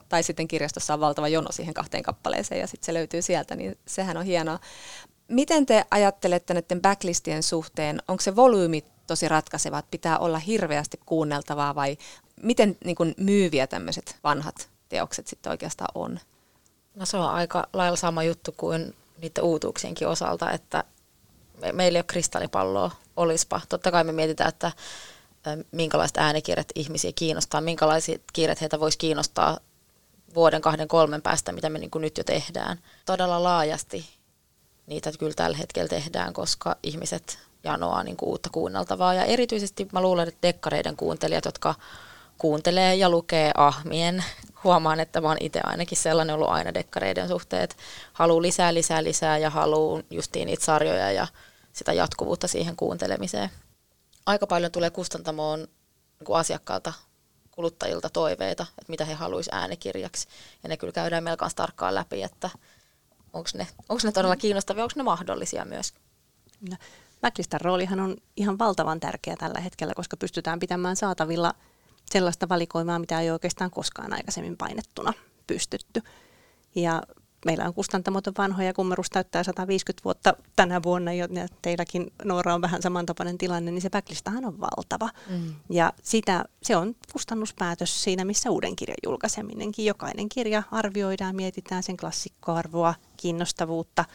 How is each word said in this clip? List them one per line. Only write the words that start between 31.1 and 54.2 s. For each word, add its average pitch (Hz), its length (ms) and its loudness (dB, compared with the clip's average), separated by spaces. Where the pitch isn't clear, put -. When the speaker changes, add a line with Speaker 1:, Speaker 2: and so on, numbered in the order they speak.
Speaker 2:
päästä, - 300 0
mitä 151 180 -4
me, 156 100 -4
niinku, 160 200 -6
nyt 156 180 -4
jo - 60 -4
tehdään. - 560 -2
Todella 180 380 2
laajasti 160 680 0
niitä 151 320 -6
kyllä 156 140 -2
tällä 165 240 2
hetkellä - 300 -4
tehdään, 165 460 -4
koska - 500 -2
ihmiset - 560 -6
janoaa, 90 400 0
niinku, - 220 -6
uutta - 260 -4
kuunneltavaa. 185 600 0
Ja 185 120 2
erityisesti 214 640 0
mä 185 100 0
luulen, 180 260 4
että 175 200 -2
dekkareiden 156 480 0
kuuntelijat, 160 500 0
jotka - 300 0
kuuntelee 175 580 4
ja 190 140 6
lukee 165 460 4
ahmien, 160 680 4
huomaan, 160 360 6
että 165 220 -2
mä 156 60 2
oon 156 120 2
itse - 240 -2
ainakin 170 340 -4
sellainen 160 380 2
ollut 156 140 2
aina 85 240 2
dekkareiden 95 540 0
suhteen, 180 360 -2
että - 120 -6
haluaa 165 280 6
lisää, 175 320 4
lisää, 165 300 2
lisää 160 340 2
ja 156 120 2
haluaa 156 600 2
justiin - 360 -4
niitä - 200 -2
sarjoja 156 460 2
ja 175 160 0
sitä - 200 -2
jatkuvuutta 175 540 0
siihen 170 280 -4
kuuntelemiseen. 190 720 -2